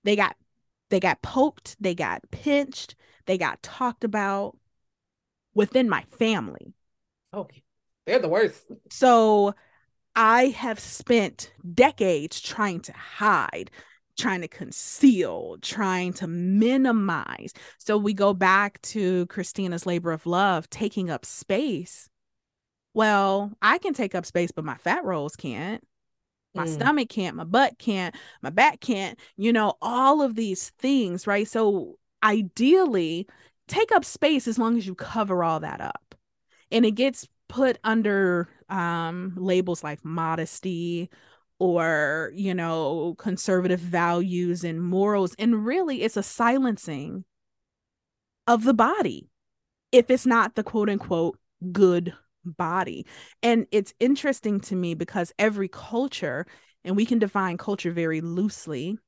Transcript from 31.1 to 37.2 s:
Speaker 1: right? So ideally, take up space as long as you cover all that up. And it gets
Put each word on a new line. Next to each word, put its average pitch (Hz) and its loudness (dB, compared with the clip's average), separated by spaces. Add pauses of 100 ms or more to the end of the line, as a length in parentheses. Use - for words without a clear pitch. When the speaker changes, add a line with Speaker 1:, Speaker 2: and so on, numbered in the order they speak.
Speaker 1:
right? 208 0
So 202 0 (280)
ideally, 202 2 (400)
take 440 0
up 349 4
space 294 0
as 220 -2
long 233 2
as 214 -2
you 185 -8
cover 196 -2
all 160 0
that 151 -10
up. - -12 (560)
And 226 4
it 214 2
gets 254 -2 (200)